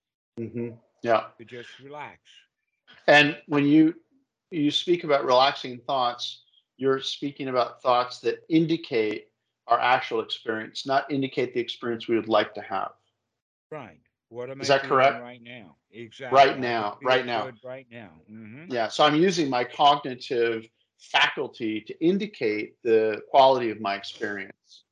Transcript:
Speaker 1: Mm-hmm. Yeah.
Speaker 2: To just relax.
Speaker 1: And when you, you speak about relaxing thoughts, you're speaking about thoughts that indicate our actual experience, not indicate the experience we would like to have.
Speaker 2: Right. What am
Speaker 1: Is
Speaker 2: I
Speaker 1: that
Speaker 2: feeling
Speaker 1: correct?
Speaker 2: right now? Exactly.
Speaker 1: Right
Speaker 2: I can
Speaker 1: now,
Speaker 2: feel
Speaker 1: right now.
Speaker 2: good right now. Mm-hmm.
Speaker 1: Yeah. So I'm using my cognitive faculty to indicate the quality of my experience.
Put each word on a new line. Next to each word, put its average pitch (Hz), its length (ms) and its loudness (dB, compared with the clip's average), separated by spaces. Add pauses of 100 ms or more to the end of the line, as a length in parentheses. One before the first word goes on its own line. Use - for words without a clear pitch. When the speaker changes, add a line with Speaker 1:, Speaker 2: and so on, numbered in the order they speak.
(400)
Speaker 1:
Mm-hmm. 117 300 -8 (340)
Yeah. 117 240 2 (100)
Speaker 2:
To 113 80 -20
just 120 340 -18
relax. 135 400 -18 (880)
Speaker 1:
And 147 400 6
when 143 200 2
you, 156 260 6 (560)
you 147 220 -2
speak 175 320 -2
about 143 220 0
relaxing 131 560 2
thoughts, 123 600 -4 (340)
you're 135 240 0
speaking 143 480 -8
about 123 340 -2
thoughts 123 380 0
that 117 280 -4
indicate 156 800 0 (380)
our 117 120 2
actual 123 420 0
experience, 110 680 -8
not 139 240 0
indicate 135 420 -4
the 123 60 -2
experience 117 480 -6
we 117 80 2
would 110 120 -2
like 107 280 2
to 101 60 -10
have. 98 320 -8 (800)
Speaker 2:
Right. 107 280 -16 (300)
What 123 200 -12
am 135 120 -14
Speaker 1:
Is 135 100 -4
Speaker 2:
I 135 60 6
Speaker 1:
that 135 100 -2
Speaker 2:
feeling 139 100 2
Speaker 1:
correct? 131 240 4
Speaker 2:
right 120 200 -18
now? 117 340 -20 (160)
Exactly. 120 440 -8
Speaker 1:
Right 135 140 8
Speaker 2:
I - 40 -2
can 135 80 -8
Speaker 1:
now, 113 380 -2
Speaker 2:
feel 127 80 -6
Speaker 1:
right 127 180 2
now. 117 200 -4
Speaker 2:
good 120 180 -16
right 127 280 -16
now. 113 180 -18 (220)
Mm-hmm. 113 420 -16
Speaker 1:
Yeah. 113 140 -2
So - 160 2
I'm 147 120 6
using 165 340 2
my 123 140 -2
cognitive 123 1040 0 (300)
faculty 123 840 -2
to - 240 -6
indicate 135 800 -2
the 110 460 2
quality 131 400 6
of 104 100 -8
my 101 160 -4
experience. - 960 -12